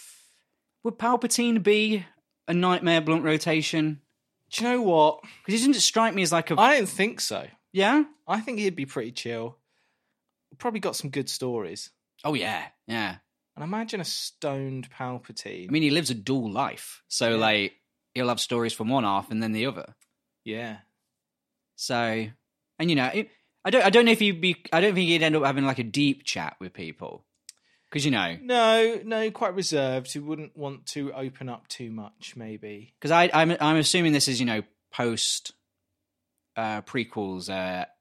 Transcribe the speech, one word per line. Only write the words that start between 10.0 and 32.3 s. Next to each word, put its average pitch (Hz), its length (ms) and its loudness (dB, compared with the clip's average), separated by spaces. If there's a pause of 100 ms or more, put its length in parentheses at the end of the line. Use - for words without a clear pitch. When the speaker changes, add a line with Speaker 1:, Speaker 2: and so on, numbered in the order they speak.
Speaker 2:
Probably 214 220 -4
got 170 160 -4
some 143 140 -8
good 135 180 -4
stories. 110 640 -6 (340)
Speaker 1:
Oh, 151 100 -2
yeah, 101 300 -4 (220)
yeah. 107 300 -4 (400)
Speaker 2:
And 147 80 -14
imagine 214 360 -6
a 160 40 -8
stoned 135 840 -8
Palpatine. 107 800 -12
Speaker 1:
I - 20 -12
mean, 156 120 2
he 143 80 4
lives 147 200 0
a 123 40 -2
dual 117 360 -2
life, - 580 -6
so, 117 220 0
Speaker 2:
Yeah. 113 60 2
Speaker 1:
like, 107 360 2 (420)
he'll 123 140 0
have 117 120 0
stories 117 320 -2
from 110 160 -6
one 131 160 2
half 98 260 0
and 110 120 -2
then 110 100 -2
the 110 140 -2
other. 110 280 -8 (500)
Speaker 2:
Yeah. 110 340 -10 (1000)
Speaker 1:
So, 113 500 -2 (520)
and, 170 120 0
you 151 60 2
know, 127 160 2
it, 214 180 -6 (340)
I 190 60 -2
don't, 226 140 6
I 196 60 6
don't 233 160 8
know 226 60 6
if - 80 2
he'd 196 200 2
be, 180 160 0 (160)
I 165 80 4
don't 202 140 4
think 180 140 0
he'd 165 140 2
end 156 140 2
up 147 80 2
having, 139 200 0
like, 135 140 -2
a 120 60 -4
deep 139 400 0
chat - 360 -8
with 92 120 -12
people. - 520 -14 (680)
'Cause, 143 140 -4
you 147 60 2
know 90 320 0
Speaker 2:
No, 226 640 4
no, 220 260 -2
quite 196 240 -4
reserved. 135 580 -2
He 147 60 -10
wouldn't 151 380 -10
want 139 300 -10
to 139 280 -8
open 131 340 -10
up 120 200 -14
too 117 220 -12
much, 107 460 -14